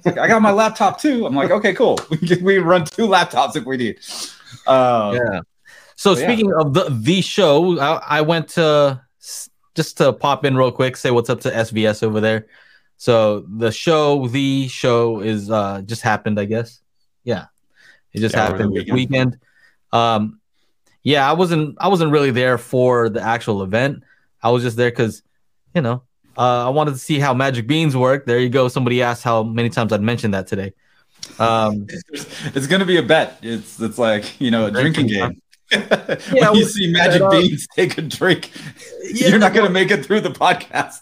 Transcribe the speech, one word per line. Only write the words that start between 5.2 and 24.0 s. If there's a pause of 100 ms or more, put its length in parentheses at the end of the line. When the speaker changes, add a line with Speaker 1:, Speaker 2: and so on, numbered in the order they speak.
Speaker 2:
Yeah. (560)
So
Speaker 1:
but
yeah.
Speaker 2:
speaking
of
the,
the
show,
I,
I
went
to (180)
s-, (260)
just
to
pop
in
real
quick,
say
what's
up
to
S
V
S
over
there. (500)
So
the
show,
the
show
is,
uh,
just
happened,
I
guess. (420)
Yeah, (680)
it
just
Speaker 1:
Yeah,
over
the
Speaker 2:
happened
this
Speaker 1:
weekend.
Speaker 2:
weekend. (520)
Um, (640)
yeah,
I
wasn't,
I
wasn't
really
there
for
the
actual
event. (400)